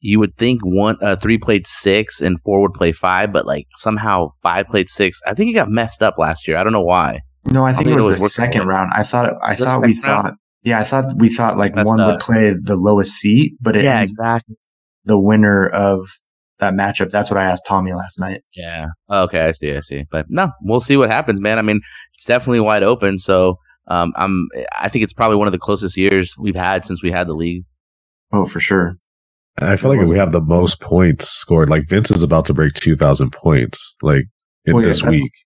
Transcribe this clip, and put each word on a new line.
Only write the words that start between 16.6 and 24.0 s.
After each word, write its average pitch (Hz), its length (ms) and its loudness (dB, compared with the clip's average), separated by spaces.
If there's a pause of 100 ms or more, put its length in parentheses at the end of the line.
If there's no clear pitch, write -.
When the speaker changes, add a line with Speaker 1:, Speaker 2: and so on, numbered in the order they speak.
Speaker 2:
matchup. 98 360 -2
That's 104 200 -2
what 98 80 0
I 95 60 2
asked 90 220 -2
Tommy 92 260 -2
last 92 280 -10
night. 92 220 -8 (140)
Speaker 1:
Yeah. 85 300 -12 (240)
Okay, 92 360 0
I 82 60 0
see, 73 220 -6
I 71 60 -6
see. 71 300 -10
But 78 200 -6
no, 175 200 -2 (120)
we'll 113 180 -2
see 139 160 2
what 123 140 2
happens, 110 300 -2
man. 107 180 0
I 110 40 -2
mean, 107 180 -2 (340)
it's - 100 -16
definitely 120 360 0
wide 107 220 2
open. 98 360 0
So, 92 380 2 (320)
um, 85 280 -2